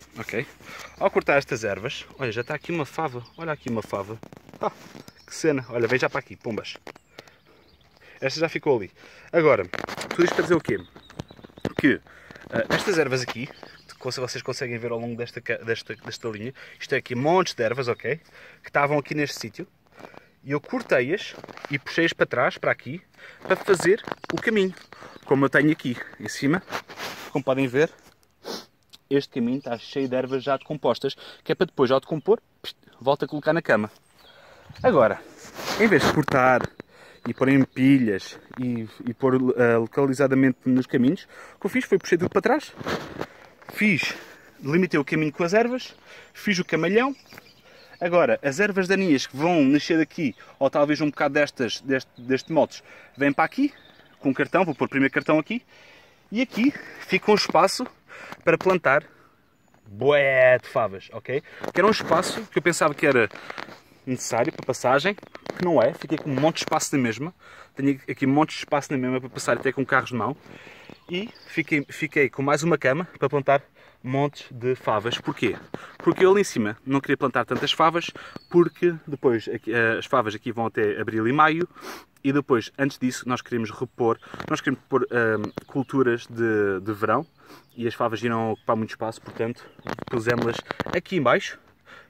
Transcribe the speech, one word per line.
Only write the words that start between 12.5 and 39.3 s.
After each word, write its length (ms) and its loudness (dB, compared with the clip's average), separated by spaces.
ah, 180 -2
estas 300 0
ervas 240 -2
aqui, 260 -10
como 140 -8
vocês 320 -8
conseguem 340 -6
ver 140 -6
ao 80 -4
longo 180 -8
desta 240 -10
ca-, 160 -4
desta, 380 -6
desta 340 -12
linha, 240 -10
isto 140 -6
é 60 0
aqui 160 -8
montes 400 0
de 80 -2
ervas, 240 -2
ok? 340 -6
Que 80 -20
estavam 300 0
aqui 160 -6
neste 240 -4
sítio. 280 -12
E 80 -10
eu 100 -2
cortei-as 720 -2
e 80 -4
puxei-as 340 -2
para 140 0
trás, 320 -2
para 120 -2
aqui, 300 -8
para 140 0
fazer 480 2
o 80 -4
caminho. 360 0
Como 200 4
eu 40 2
tenho 220 4
aqui 260 -4
em 100 -10
cima, 320 -2
como 120 -2
podem 220 0
ver, 260 0
este 200 0
caminho 280 -2
está 220 -6
cheio 280 -6
de 80 -4
ervas 280 -2
já 140 0
decompostas, 580 -4
que 80 -4
é 40 2
para 100 2
depois, 240 2
ao 100 4
decompor, 400 0
pst, 160 -14
volto 260 0
a 20 -14
colocar 240 -2
na 120 0
cama. 280 2
Agora, 360 4
em 80 6
vez 180 4
de 80 2
cortar 480 4
e 80 -4
pôr 140 2
em 140 6
pilhas 760 2
e, 300 -6
e 80 -4
pôr, 220 4